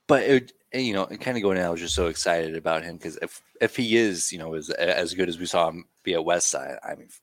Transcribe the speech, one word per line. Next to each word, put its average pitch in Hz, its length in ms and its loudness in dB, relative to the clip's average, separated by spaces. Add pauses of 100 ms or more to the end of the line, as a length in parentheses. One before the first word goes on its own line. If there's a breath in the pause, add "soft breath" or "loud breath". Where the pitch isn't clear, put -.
but 135 160 6
it, 127 300 4 (180)
and, 131 140 -2
you 113 80 0
know, 98 120 0
and - 140 -10
kinda 123 220 -4
going 95 160 4
in, 90 60 2
I 87 60 0
was 85 100 -2
just 85 160 -4
so 92 120 2
excited 82 480 0
about 80 280 -2
him 85 160 -12
'cause - 220 -10
if, - 200 -8 (200)
if 113 140 2
he 113 220 2
is, 101 340 2
you 92 60 -10
know, 80 160 -8
as, 78 160 -8
as 87 440 0
good 90 160 0
as 82 100 -6
we 90 60 -8
saw 85 240 2
him 85 160 -10 (180)
be 92 100 -2
at 82 120 0
West 85 240 2
Side, 69 340 -6
I 76 120 -10
mean, 76 140 -18 (140)